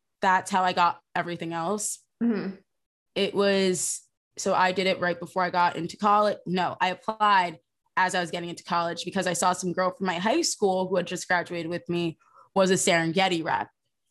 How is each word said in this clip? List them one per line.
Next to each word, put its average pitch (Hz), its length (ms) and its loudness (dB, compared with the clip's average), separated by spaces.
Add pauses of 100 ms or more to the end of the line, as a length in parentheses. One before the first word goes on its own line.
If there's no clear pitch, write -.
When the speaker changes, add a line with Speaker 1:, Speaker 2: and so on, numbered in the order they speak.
(220)
Speaker 1:
that's 185 300 2
how 185 120 2
I 180 100 2
got 175 260 2 (160)
everything 170 380 -4
else. 180 460 -4 (240)
Speaker 2:
Mm-hmm. 196 320 -2 (600)
Speaker 1:
It 190 180 0
was, 190 680 0 (360)
so 190 160 -2
I 185 180 4
did 185 160 0
it 190 120 0
right 175 200 -2
before 180 240 -4
I 180 60 -2
got 175 260 2
into 160 220 -8
college. 208 480 2
No, 175 340 -2
I 185 100 2
applied 196 680 2 (400)
as 185 160 2
I 180 80 0
was 170 100 -4
getting 175 180 -8
into 160 140 -12
college 170 420 -2
because 180 200 -2
I 180 80 0
saw 180 200 2
some 175 200 -4
girl 185 240 0
from 190 100 -6
my 170 120 -2
high 240 240 2
school 185 440 0
who 185 100 0
had 180 100 -2
just 175 200 -8
graduated 170 420 -2
with 170 200 -8
me 170 280 -2 (360)
was 185 180 4
a 185 40 6
Serengeti 170 680 2
rep. 113 260 -2 (420)